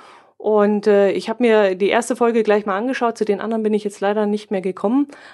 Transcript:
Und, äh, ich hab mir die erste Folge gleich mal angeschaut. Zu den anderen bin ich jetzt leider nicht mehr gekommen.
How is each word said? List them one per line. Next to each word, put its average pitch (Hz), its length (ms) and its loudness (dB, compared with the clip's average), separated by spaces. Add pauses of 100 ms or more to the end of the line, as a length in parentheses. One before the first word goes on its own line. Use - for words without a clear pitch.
(360)
Und, 208 500 2
äh, 202 260 4
ich - 160 -4
hab 220 120 -8
mir 214 340 4
die 190 140 0
erste 233 260 0
Folge 233 300 0
gleich 208 200 2
mal 202 120 -4
angeschaut. 233 420 -4
Zu 220 60 -2
den 202 160 -2
anderen 226 240 -4
bin 214 100 0
ich 208 80 -2
jetzt 202 180 -10
leider 208 260 0
nicht 208 260 -4
mehr 190 80 -2
gekommen. 214 480 -2 (260)